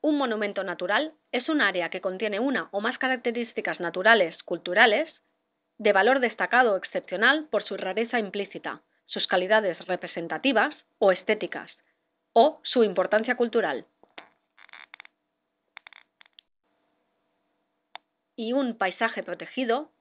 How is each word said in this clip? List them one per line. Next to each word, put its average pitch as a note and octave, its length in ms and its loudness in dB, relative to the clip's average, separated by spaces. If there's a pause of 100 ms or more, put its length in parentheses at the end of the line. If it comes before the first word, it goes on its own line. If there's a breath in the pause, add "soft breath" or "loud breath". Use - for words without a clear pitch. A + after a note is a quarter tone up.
Un D4 160 2
monumento G#3+ 440 -2
natural G3 520 -2 (180)
es B3 160 -4
un D4+ 120 0
área F3+ 280 0
que F#3 120 -6
contiene G3 380 -4
una A#3+ 320 -2
o G3+ 100 -4
más A#3+ 160 -4
características A#3+ 840 -4
naturales, F3+ 640 2
culturales, G#3 680 2 (680)
de G#3 140 2
valor A3+ 280 4
destacado A#3 540 2
o - 20 0
excepcional A3 720 0
por G3+ 140 -2
su G3 120 -10
rareza A3 440 -2
implícita, F#3+ 600 -8 (240)
sus - 200 -8
calidades F#3 600 0
representativas F#3 880 -2 (220)
o G3+ 120 6
estéticas, F#3 640 -4 (600)
o C#4+ 280 6
su A#3 220 2
importancia G#3 520 0
cultural. G#3+ 480 -2 (4000)
Y A#3 160 -6
un B3 260 -2
paisaje F#3+ 460 -2
protegido A#3 680 -4 (100)